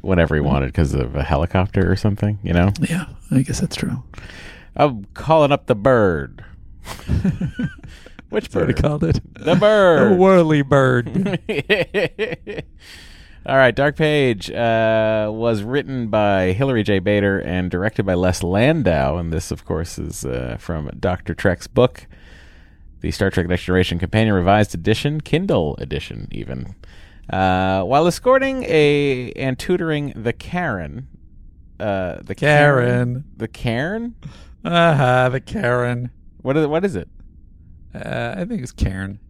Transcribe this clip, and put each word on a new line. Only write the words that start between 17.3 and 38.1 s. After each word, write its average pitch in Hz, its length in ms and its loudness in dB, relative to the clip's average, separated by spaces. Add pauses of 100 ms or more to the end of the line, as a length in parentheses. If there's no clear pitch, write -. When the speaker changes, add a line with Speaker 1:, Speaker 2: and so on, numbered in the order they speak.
Speaker 1:
and 90 300 -2
directed 92 340 -2
by 95 120 2
Les 90 280 0
Landau. 90 720 2
And 82 140 -4
this, - 200 -4
of 80 120 -8
course, 82 360 -6
is, 78 260 -10
uh, 62 340 -6
from 76 300 -8 (100)
Doctor 90 360 -4
Trek's - 320 -2
book, - 400 0 (920)
the 80 100 -4
Star 95 180 0
Trek 87 180 0
Next 90 180 -2
Generation 90 340 2
Companion 107 340 0
Revised 98 400 2
Edition, 110 480 -2
Kindle 143 560 0
edition 62 540 -10
even. 65 420 -10 (560)
Uh, 95 540 2
while 135 240 2
escorting 262 600 0
a, 143 680 2
and 131 220 -4
tutoring 156 580 -4
the 113 180 -4
Karen, 117 760 -6 (720)
uh, 95 420 -4
the - 140 -12
Speaker 2:
Karen. 143 520 4
Speaker 1:
Karen? 123 360 -2 (140)
The 113 100 -6
Karen? 185 680 -6 (480)
Speaker 2:
Uh-huh, 139 640 4
the 131 120 -4
Karen. 123 680 -2 (300)
Speaker 1:
What 135 160 0
is, 156 100 2
what 165 180 0
is 175 100 -2
it? 87 140 -8 (840)
Speaker 2:
Uh, 120 440 -8